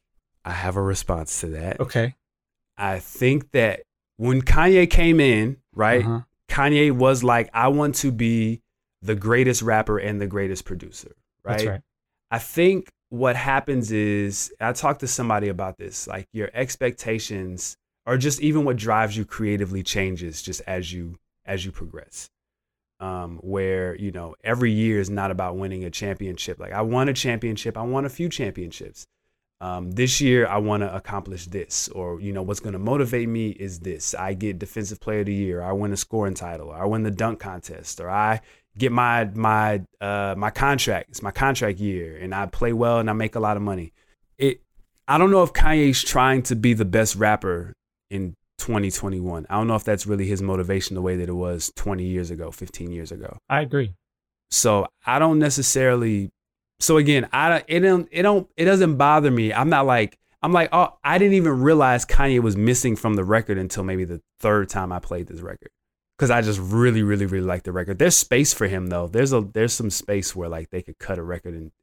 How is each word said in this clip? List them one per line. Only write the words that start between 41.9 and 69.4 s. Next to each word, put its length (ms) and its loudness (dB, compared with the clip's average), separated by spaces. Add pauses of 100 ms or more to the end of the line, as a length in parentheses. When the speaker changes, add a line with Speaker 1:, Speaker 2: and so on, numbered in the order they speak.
Speaker 1:
and 140 -8
I 120 -4
play 260 -2
well, 260 2
and 100 0
I 40 -2
make 240 -4
a 40 -2
lot 160 0
of 60 -4
money. 300 -6 (460)
It, 240 0 (440)
I 120 4
don't 120 6
know 140 8
if 80 0
Kanye's 500 6
trying 420 2
to 120 -2
be 160 4
the 120 2
best 320 2
rapper 580 -2 (360)
in 240 -6 (240)
twenty 320 -2
twenty-one. 600 -6
I 60 -4
don't 100 0
know 100 0
if 80 -4
that's 220 -2
really 200 -2
his 160 -2
motivation 520 -2
the 80 -4
way 140 -2
that 120 -4
it 60 -6
was 420 -6
twenty 280 -4
years 260 -4
ago, 200 -10
fifteen 400 -14
years 220 -12
ago. 260 -14 (100)
Speaker 2:
I 120 0
agree. 340 -4 (560)
Speaker 1:
So 360 2 (200)
I 120 2
don't 200 4
necessarily. 920 2 (480)
So 180 4
again, 360 4
I, 360 4
it 120 2
don't, 300 4
it 120 -2
don't, 340 4
it 80 0
doesn't 320 6
bother 340 6
me. 220 2
I'm 180 2
not 160 4
like, 320 2 (240)
I'm 100 0
like, 200 4
"Oh, 320 2
I 140 2
didn't 160 6
even 280 4
realize 420 6
Kanye 360 6
was 160 2
missing 400 2
from 180 0
the 100 0
record 340 0
until 260 -4
maybe 200 -2
the 160 -8 (200)
third 280 2
time 240 -6
I 80 -6
played 280 -8
this 120 -16
record." 300 -16 (480)
'Cause 120 2
I 120 4
just 180 -2
really, 420 4
really, 240 2
really 200 -2
like 180 -2
the 80 -6
record. 260 -4
There's 180 6
space 360 2
for 160 -2
him 200 -4
though. 200 -2
There's 240 0
a, 80 2